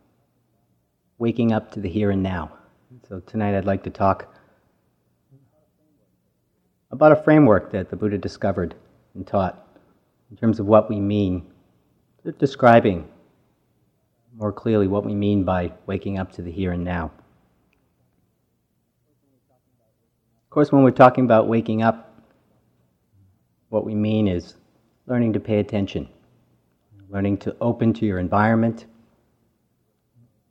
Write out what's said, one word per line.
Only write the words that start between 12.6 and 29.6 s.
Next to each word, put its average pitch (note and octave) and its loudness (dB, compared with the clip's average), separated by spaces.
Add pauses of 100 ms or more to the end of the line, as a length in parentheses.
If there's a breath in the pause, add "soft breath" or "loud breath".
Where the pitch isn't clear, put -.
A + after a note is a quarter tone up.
more G#2 -4
clearly G#2+ 0
what G2+ -2
we G#2+ -6
mean G2+ 0
by F2+ -2 (140)
waking G2 -6
up F#2 -8
to F#2 -14
the F2 -12
here F#2 -4
and F2 -4
now. F2 -6 (3250)
Of - -20
course, D3 0
when C#3 6
we're B2 6
talking B2+ 6
about A2 4
waking A2+ -2
up, - -4 (1500)
what G#2+ -2
we G#2+ -8
mean G#2+ 0
is F2 -6 (520)
learning A#2+ 0
to - -4
pay G#2+ -2
attention, G2+ -4 (1040)
learning G2+ -4
to - -10
open A2+ 0
to A2+ -6
your F#2+ -2
environment, A2 0 (1700)